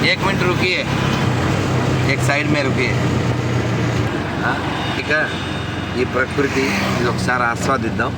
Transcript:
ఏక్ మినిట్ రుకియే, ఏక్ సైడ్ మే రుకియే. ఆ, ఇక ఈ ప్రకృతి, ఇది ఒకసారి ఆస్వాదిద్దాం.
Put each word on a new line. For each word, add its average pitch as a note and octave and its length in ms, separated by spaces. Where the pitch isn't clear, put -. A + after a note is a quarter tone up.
ఏక్ F3+ 160
మినిట్ F#3 240
రుకియే, E3+ 340
ఏక్ C3 160
సైడ్ D3 260
మే D3 140
రుకియే. B2 260
ఆ, - 20
ఇక D3 100
ఈ B2+ 40
ప్రకృతి, C3+ 500
ఇది B2 120
ఒకసారి B2 400
ఆస్వాదిద్దాం. A#2 680